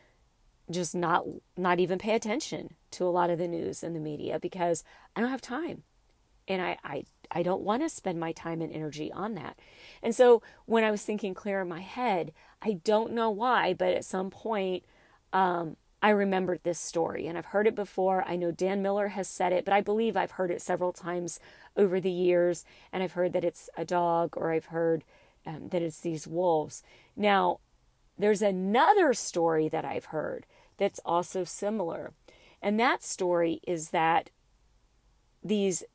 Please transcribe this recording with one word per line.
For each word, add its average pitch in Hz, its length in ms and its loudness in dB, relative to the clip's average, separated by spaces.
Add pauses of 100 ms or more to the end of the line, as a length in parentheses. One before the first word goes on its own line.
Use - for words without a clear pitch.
(680)
just 170 240 -2
not, 175 320 0 (300)
not 180 240 2
even 180 180 2
pay 208 160 -2
attention 226 600 -4 (180)
to - 140 -4
a 180 40 2
lot 175 200 2
of 170 80 0
the 175 100 -2
news - 360 -4
and 170 120 -6
the 156 60 -6
media 151 360 -6
because 170 460 -2 (320)
I 196 60 -2
don't 240 80 0
have 262 120 -6
time. 302 420 -8 (640)
And 190 120 -2
I, 175 220 -4
I, 143 220 -8 (240)
I 175 140 -2
don't 185 180 0
wanna 226 260 0
spend 185 320 -2
my 165 140 -4
time 165 280 -6
and 151 120 -6
energy 151 400 -8
on 208 220 -8
that. - 220 -12 (460)
And 226 100 2
so 240 280 8 (240)
when 226 180 4
I 220 80 4
was 208 120 -2
thinking 202 300 -2
clear 196 280 -4
in 180 80 -4
my 165 100 -8
head, 190 540 -2 (280)
I 220 120 0 (100)
don't 220 300 2
know 226 160 0
why, 202 440 2
but 185 200 2
at - 100 0
some 190 260 -4
point, 190 540 -4 (480)
um, 175 460 0 (260)
I 214 60 6
remembered 190 540 2
this 170 160 -2
story, - 480 -2
and 170 100 -6
I've 165 80 -8
heard 208 220 2
it - 80 0
before. 190 520 0
I 175 80 -4
know 175 140 -2
Dan 190 320 0
Miller 196 280 0
has 196 180 -4
said 180 260 0
it, 180 100 2
but 190 100 0
I 208 80 6
believe 214 360 0
I've 180 140 -2
heard 185 180 -2
it 175 100 -4
several 180 320 -2
times 175 480 -4 (380)
over 190 240 4
the 190 80 0
years, 175 560 2 (260)
and 185 120 -2
I've 175 80 -4
heard 175 220 0
that 180 100 0
it's - 340 -2
a 165 80 -4
dog, 170 500 0
or 165 160 -2
I've 160 140 0
heard, 165 380 0 (420)
um, 160 240 -10
that 175 140 -2
it's 160 180 -6
these 160 260 -4
wolves. 160 540 0 (340)
Now, 196 440 2 (580)
there's 208 240 2
another 233 720 4
story 160 560 2
that 156 160 -2
I've - 200 -6
heard - 420 -8 (300)
that's 196 280 0
also 175 380 0
similar, 175 720 -4 (500)
and 208 160 2
that 285 240 2
story 170 640 2
is 165 240 -4
that 165 400 2 (1120)
these 196 400 2 (120)